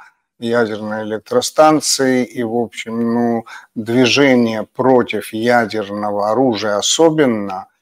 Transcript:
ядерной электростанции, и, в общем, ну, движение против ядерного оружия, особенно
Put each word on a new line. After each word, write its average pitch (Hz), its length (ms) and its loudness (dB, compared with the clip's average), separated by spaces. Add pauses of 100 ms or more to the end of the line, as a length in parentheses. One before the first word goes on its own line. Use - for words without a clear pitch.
(400)
ядерной 110 640 -4
электростанции, 127 1200 0
и, 123 180 -8
в 113 120 -4
общем, 117 580 -4
ну, 117 320 -2 (300)
движение 120 880 2
против 120 680 0
ядерного 104 1000 -2
оружия, 110 460 0
особенно 110 880 0 (140)